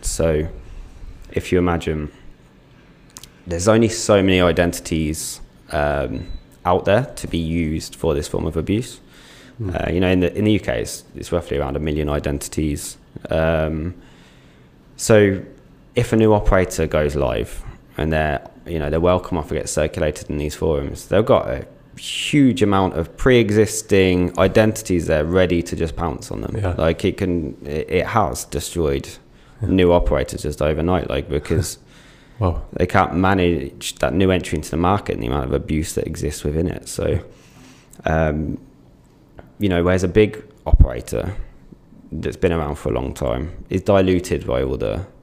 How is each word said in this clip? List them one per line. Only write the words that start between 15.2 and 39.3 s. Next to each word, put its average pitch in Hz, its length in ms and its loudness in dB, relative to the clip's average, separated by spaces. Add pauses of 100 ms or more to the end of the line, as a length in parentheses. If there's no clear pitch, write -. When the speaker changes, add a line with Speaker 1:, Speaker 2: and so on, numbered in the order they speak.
Speaker 1:
if 123 180 0
a 110 40 2
new 110 180 6
operator 92 540 2
goes 76 280 0
live 60 480 -4 (340)
and 78 140 0
their, 78 380 -2 (160)
you 82 140 -4
know, 73 100 -4
their 78 100 0
welcome 87 380 2
offer 80 160 -6
gets - 180 -4
circulated 78 580 -2
in 73 80 -4
these 76 180 -4
forums, 73 520 -2
they've 107 180 2
got 123 240 2
a 65 160 -6 (320)
huge - 640 2
amount 98 340 2
of 80 200 -6
pre-existing 101 1200 4
identities 95 680 2
there 78 160 2
ready 87 400 2
to - 120 -8
just 82 200 -4
pounce 82 360 -6
on 52 100 -8
them. - 160 -6
Speaker 2:
Yeah. 92 200 -2
Speaker 1:
Like, 82 280 0
it 90 120 0
can, 87 380 -2 (100)
it, 73 240 -6
it - 180 0
has 90 380 0
destroyed 71 600 -2 (540)
Speaker 2:
Yeah. 101 80 -4
Speaker 1:
new 90 240 6
operators 73 480 0
just 73 200 -6
overnight, 80 480 0
like, - 200 -4
because - 540 -2
Speaker 2:
<laughs> - 40 -20 (520)
Wow. 95 340 0
Speaker 1:
they - 120 0
can't 92 300 2
manage 87 840 0
that 65 140 0
new 92 160 4
entry 90 280 0
into 80 140 -8
the - 60 -4
market 90 360 0
and - 100 -6
the 58 40 -4
amount 65 180 -2
of 65 80 -4
abuse 78 400 -2
that - 120 -2
exists 78 380 -6
within 78 240 -2
it. - 220 -8
So, 80 320 -2 (840)
um, 78 520 0 (1000)